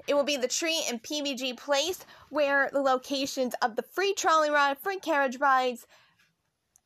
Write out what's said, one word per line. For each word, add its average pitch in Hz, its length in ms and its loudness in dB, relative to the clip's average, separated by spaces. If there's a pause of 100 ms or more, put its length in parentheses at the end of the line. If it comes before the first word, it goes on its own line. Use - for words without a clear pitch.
it 277 60 0
will 285 100 4
be 285 140 0
the 247 100 -2
tree 320 420 -2
in 240 100 -6
P 302 220 -6
B 277 140 -4
G 254 180 -6
Place, 285 520 -2 (240)
where 277 420 2
the 277 100 0
locations 262 800 0
of 233 140 -2
the - 80 -4
free 392 300 -2
trolley 320 360 2
ride, 285 280 2
free 392 220 -4
carriage 277 380 0
rides, 262 500 2 (1000)